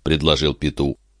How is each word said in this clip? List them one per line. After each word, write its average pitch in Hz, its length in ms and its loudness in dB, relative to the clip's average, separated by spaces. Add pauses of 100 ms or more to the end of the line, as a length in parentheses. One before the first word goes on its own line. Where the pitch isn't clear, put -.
предложил 76 500 0
Пету. 71 420 -2 (240)